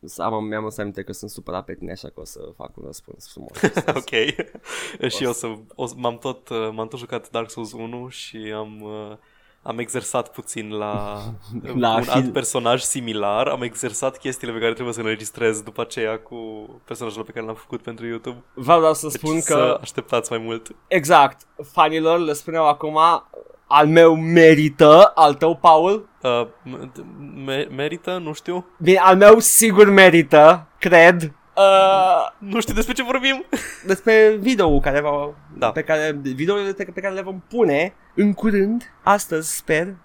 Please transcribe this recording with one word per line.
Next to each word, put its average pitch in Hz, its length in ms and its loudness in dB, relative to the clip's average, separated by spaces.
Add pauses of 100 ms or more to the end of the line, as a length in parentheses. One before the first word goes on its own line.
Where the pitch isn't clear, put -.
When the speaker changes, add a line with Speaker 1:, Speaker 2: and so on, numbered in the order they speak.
Speaker 1:
să - 160 -16
am, 107 220 -6
mi-am 107 200 -10
adus 107 140 -14
aminte 101 260 -12
că - 100 -18
sunt 104 160 -16
supărat 90 360 -14
pe 95 100 -16
tine, 87 160 -16
așa 95 160 -18
că 76 140 -20
o 78 40 -18
să - 140 -20 (180)
fac - 200 -20
un - 80 -20
răspuns - 460 -20
frumos. - 280 -20 (160)
Speaker 2:
<laughs> 139 240 -6
Ok. - 100 -16 (1000)
Și - 140 -8
Speaker 1:
O - 20 -4
Speaker 2:
eu 123 60 -4
Speaker 1:
să 117 80 -8
Speaker 2:
să... 120 80 -12 (280)
o 131 100 -10
să, 120 120 -12
m-am 117 200 -8
tot, - 320 -12
uh, 110 220 -8
m-am 110 160 -10
tot 117 120 -16
jucat 117 300 -14
Dark 113 200 -10
Souls 110 220 -14
unu 120 380 -16
și - 280 -20 (180)
am, 107 260 -14
uh, 107 340 -16 (460)
am 117 180 -14
exersat 120 520 -8
puțin 110 400 -16
la, 104 500 -10 (120)
Speaker 1:
<laughs> 110 300 -16
Speaker 2:
uh, - 120 -16
Speaker 1:
La 113 200 -2
Speaker 2:
un 113 60 -2
Speaker 1:
fil- 123 100 -6
Speaker 2:
alt 127 220 -2
personaj 123 480 -4
similar. 110 640 -6
Am 131 140 -6
exersat 123 560 -8
chestiile 127 360 -8
pe 113 60 -8
care 113 140 -2
trebuie 120 200 -8
să 113 80 -10
le 110 60 -6
înregistrez 110 540 -4
după 107 200 -12
aceea 113 380 -8
cu - 160 -20 (500)
personajul 113 380 -12
pe - 80 -18
care 113 140 -12
l-am 113 100 -12
făcut - 260 -16
pentru 113 240 -16
YouTube. 117 380 -12 (100)
Speaker 1:
Vreau 147 260 2
doar 160 140 2
să 151 140 -8
Speaker 2:
Deci 143 120 -10
Speaker 1:
spun 156 200 -4
Speaker 2:
să 156 140 -4
Speaker 1:
că 127 280 0
Speaker 2:
așteptați - 500 -8
mai 117 120 -8
mult. 113 240 -10 (200)
Speaker 1:
Exact. 156 540 2 (300)
Fanilor, 160 480 0
le 156 140 -4
spuneau 160 340 -4
acum, 151 300 -4 (680)
al 147 200 4
meu 165 280 6
merită, 160 1000 6
al 151 180 4
tău, 160 220 -2
Paul? 180 540 2 (120)
Speaker 2:
Uh, 120 260 -2 (160)
m-, 131 280 -18 (540)
me-, 135 300 -6
merită? 165 420 -8
Nu 160 160 -10
știu. 180 320 -10 (120)
Speaker 1:
Bine, 180 200 2
al 185 200 6
meu 208 220 10
sigur 208 500 4
merită, 165 760 6 (120)
cred. 170 540 4 (240)
Uh, 190 800 4
Speaker 2:
Nu 202 240 -6
știu - 120 -8
despre 220 200 -4
ce 262 100 -8
vorbim. 262 420 -4 (180)
<laughs> - 240 -18
Speaker 1:
Despre 220 520 4
videoul 190 400 2
care 139 220 -2
va, 147 320 -4 (240)
Speaker 2:
Da. 113 140 -2
Speaker 1:
pe 156 120 -6
care, 156 380 -4
videourile 170 520 -4
pe, 196 100 -10
pe 185 180 -14
care 190 120 -8
le 190 80 -10
vom 190 280 -14
pune 185 460 -2 (200)
în 208 180 2
curând, 208 500 -2 (200)
astăzi, 165 520 -2
sper. 165 320 -4 (180)